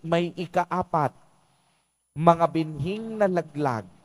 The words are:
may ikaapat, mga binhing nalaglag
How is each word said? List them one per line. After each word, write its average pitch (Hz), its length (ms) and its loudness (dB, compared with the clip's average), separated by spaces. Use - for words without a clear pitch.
may 170 320 0
ikaapat, 175 800 -2
mga 165 320 6
binhing 165 640 -6
nalaglag 156 720 -2